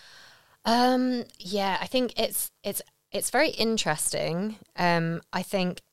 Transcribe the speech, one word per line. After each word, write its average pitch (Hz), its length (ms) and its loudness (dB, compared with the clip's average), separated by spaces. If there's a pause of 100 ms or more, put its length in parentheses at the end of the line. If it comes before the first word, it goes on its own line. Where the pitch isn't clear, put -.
(640)
Um, 247 580 2 (160)
yeah, 196 420 -2
I - 60 -4
think 254 320 -2
it's, - 320 -2 (100)
it's, 202 200 -6 (300)
it's 196 200 -4
very 302 200 4
interesting. 180 1040 0 (180)
Um, 170 460 2 (100)
I 185 120 -2
think 180 380 -2 (120)